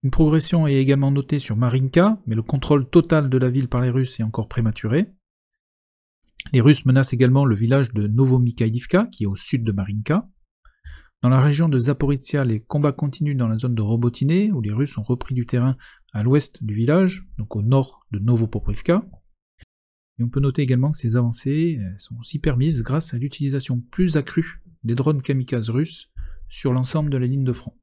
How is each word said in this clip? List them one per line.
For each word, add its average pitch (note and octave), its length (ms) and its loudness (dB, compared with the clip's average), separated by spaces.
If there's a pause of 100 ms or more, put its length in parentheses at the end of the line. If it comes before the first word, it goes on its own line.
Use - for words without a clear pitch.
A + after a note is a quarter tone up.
Une C3+ 60 2
progression D#3 560 2
est C#3+ 80 2
également C#3 360 2
notée C#3 280 -2
sur A#2 180 -4
Marinka, C3 680 2
mais A2+ 80 -2
le A2+ 80 -2
contrôle C3+ 460 0
total D#3+ 420 4
de C3 80 2
la B2+ 120 2
ville B2+ 180 -2
par B2 120 -2
les B2 100 0
Russes B2+ 300 -2
est A#2 40 -2
encore A2 240 -6
prématuré. A#2 640 -2 (1400)
Les B2+ 80 4
Russes C#3 240 6
menacent C3 280 2
également B2+ 320 4
le B2 100 4
village A#2+ 400 0
de G#2 140 0
Novomikhailivka, B2 1000 2
qui - 180 -8
est G2+ 40 -2
au G2 80 -4
sud - 280 -2
de A2 80 0
Marinka. G#2 560 -2 (920)
Dans B2 60 4
la C3 120 4
région D3 280 4
de C#3 100 2
Zaporizhia, C#3 680 -2
les A2 160 0
combats D3 320 0
continuent C#3+ 440 -4
dans A#2+ 120 0
la A2 100 -2
zone B2 180 -2
de A2 60 -2
Robotiné, B2+ 720 0
où C#3+ 80 -2
les G#2 120 -4
Russes C3 260 -2
ont G#2 60 -6
repris B2 300 -4
du B2 120 -2
terrain C3 300 0 (360)
à G#2+ 100 -4
l'ouest C3+ 400 0
du G#2+ 120 -6
village, E3 500 0 (140)
donc - 180 -8
au - 60 -2
nord B2+ 480 0
de G#2+ 80 -6
Novopoprivka. A#2 920 0 (1080)
Et A#2+ 60 -2
on A#2+ 40 -2
peut C3+ 120 -4
noter C#3 220 0
également B2+ 280 2
que D3+ 80 -4
ces A#2 180 0
avancées, C3+ 640 0
euh, F#2 160 -8
sont A#2 220 -14
aussi A#2 200 -8
permises C#3 440 0
grâce C#3 320 -4
à A#2+ 40 -4
l'utilisation C3+ 640 -4
plus E3 380 0
accrue - 440 -4 (200)
des A#2 120 -2
drones C3+ 280 0
kamikazes B2+ 480 -4
russes C#3+ 420 -4 (360)
sur - 260 -2
l'ensemble C#3 340 -2
de C#3 80 -2
la B2 100 -2
ligne C3+ 180 -2
de B2+ 80 0
front. - 300 -10